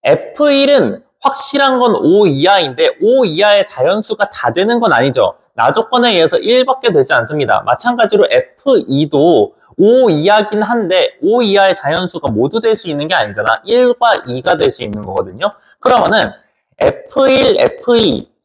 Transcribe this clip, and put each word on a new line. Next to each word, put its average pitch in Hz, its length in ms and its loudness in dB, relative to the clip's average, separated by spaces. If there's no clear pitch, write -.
에프 285 500 0
일은 277 520 0
확실한 277 540 -2
건 240 160 2
오 196 320 2
이하인데 156 760 0
오 247 220 2
이하의 202 420 2
자연수가 202 640 -4
다 - 220 -6
되는 226 300 -2
건 220 100 0
아니죠. 120 460 0
나 120 180 0
조건에 240 380 0
의해서 170 280 0
일밖에 254 540 0
되지 147 220 0
않습니다. 117 480 -2
마찬가지로 220 680 0
에프 - 600 0
이도 143 640 0
오 233 320 4
이하긴 208 520 0
한데 202 600 -2
오 214 200 0
이하의 196 340 2
자연수가 165 540 -6
모두 123 300 -2
될 220 160 0
수 185 140 -12
있는 151 180 -6
게 175 60 -4
아니잖아. 107 500 -2
일과 240 520 2
이가 131 300 -2
될 143 120 0
수 - 140 -10
있는 104 220 -10
거거든요. 98 480 -6
그러면은 220 500 2
에프 - 520 0
일, 262 280 2
에프 - 400 0
이 180 320 -2